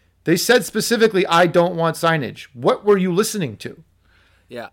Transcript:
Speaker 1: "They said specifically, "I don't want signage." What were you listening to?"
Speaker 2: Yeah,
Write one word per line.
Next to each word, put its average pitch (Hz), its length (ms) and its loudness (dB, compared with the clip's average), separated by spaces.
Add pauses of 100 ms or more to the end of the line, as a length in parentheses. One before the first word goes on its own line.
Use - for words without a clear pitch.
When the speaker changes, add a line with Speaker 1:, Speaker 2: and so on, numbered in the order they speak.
(240)
Speaker 1:
"They 180 120 2
said 233 280 2
specifically, 214 640 0
"I 170 200 4
don't 175 300 2
want 165 200 -2
signage." 160 480 -2 (100)
What 156 320 -2
were 208 100 6
you 185 160 0
listening 175 460 -4
to?" - 260 -16 (640)
Speaker 2:
Yeah, 117 240 -14